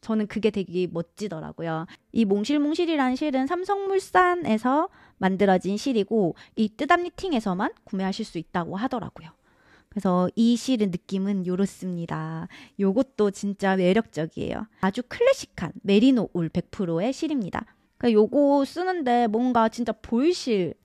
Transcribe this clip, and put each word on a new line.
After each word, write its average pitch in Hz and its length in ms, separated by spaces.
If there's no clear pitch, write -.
저는 220 260
그게 214 220
되게 180 380
멋지더라고요. 165 960
이 226 120
몽실몽실이라는 294 920
실은 262 300
삼성물산에서 359 1400
만들어진 190 580
실이고 208 600
이 220 140
뜨담 339 340
니팅에서만 240 680
구매하실 190 420
수 - 120
있다고 170 400
하더라고요. 190 520
그래서 180 460
이 233 200
실의 226 340
느낌은 190 580
요렇습니다. 170 1000
요것도 196 520
진짜 196 440
매력적이에요. 185 920
아주 190 260
클래식한 - 760
메리노 214 520
울 165 160
백 - 220
프로의 175 400
실입니다. 277 540
그러니까 220 240
요거 277 440
쓰는데 277 640
뭔가 233 400
진짜 233 240
볼실 226 840